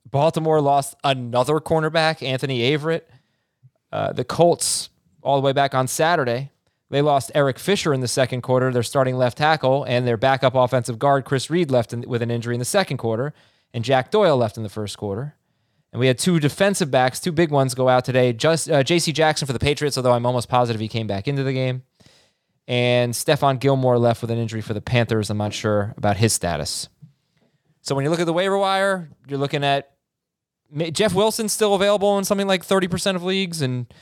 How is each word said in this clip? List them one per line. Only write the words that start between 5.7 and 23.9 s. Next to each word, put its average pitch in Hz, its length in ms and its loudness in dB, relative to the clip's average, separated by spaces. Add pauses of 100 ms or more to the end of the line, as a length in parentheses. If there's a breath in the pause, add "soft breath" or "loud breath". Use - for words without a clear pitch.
on 131 140 0
Saturday, 139 640 0 (400)
they 139 120 2
lost 143 320 2
Eric 139 240 2
Fisher 185 340 0
in 131 80 0
the 123 80 -2
second 127 320 -2
quarter, 127 320 2
their 120 100 0
starting 127 340 0
left 127 200 0
tackle, 143 480 2
and 123 220 0
their 117 100 2
backup 131 380 2
offensive 123 440 0
guard, 139 280 2
Chris 135 240 -4
Reed, 165 200 0
left 123 220 0
in, 120 100 -6
with 120 200 -4
an 117 80 -2
injury 120 240 -4
in 120 40 -2
the 123 60 -6
second 190 320 0
quarter, 117 380 -4 (400 soft breath)
and 117 100 -4
Jack 131 260 2
Doyle 190 280 4
left 113 180 -2
in 113 60 -8
the 104 80 -8
first 104 260 -8
quarter. 110 380 -8 (580)
And 120 80 -6
we 127 60 4
had 127 120 2
two 175 220 2
defensive 185 500 0
backs, 127 300 2
two 185 120 -4
big 156 180 2
ones 135 240 0
go 127 160 0
out 127 160 4
today. 123 260 2
Just, 151 380 0
uh, 143 120 4
J 175 160 0
C 160 140 -2
Jackson 156 340 0
for 139 80 -2
the 113 40 -6
Patriots, 143 400 -2
although 123 140 4
I'm 120 140 0
almost 123 220 -2
positive 117 320 2
he 110 80 -4
came 113 180 -4
back 98 220 -6
into 139 140 -2
the 131 100 -4
game. 127 300 -4 (840 soft breath)
And 123 480 0
Stephon 139 440 0
Gilmore 127 400 2